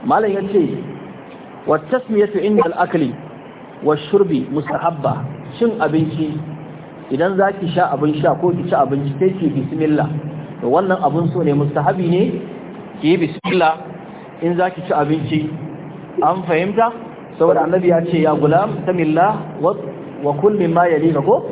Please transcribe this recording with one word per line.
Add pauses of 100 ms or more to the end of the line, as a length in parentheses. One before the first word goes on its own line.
Malam
ya
ce, (1040)
"Wat (100)
tasmiyatu
inda
al-akli (680)
wa (140)
shurbi
mustahabba." (380)
Cin
abinci, (720)
idan
za
ki
sha
abin
sha
ko
ki
ci
abinci,
sai
ki
bismillah. (540)
To,
wannan
abun
so
ne,
mustahabi
ne, (800)
ki
yi
bismillah (640)
in
za
ki
ci
abinci. (760)
An
fahimta? (460)
Saboda
Annabi
ya
ce,
"Ya
gulam,
samillah (260)
wa, (480)
wa
kul
mimma
yalika,"
ko?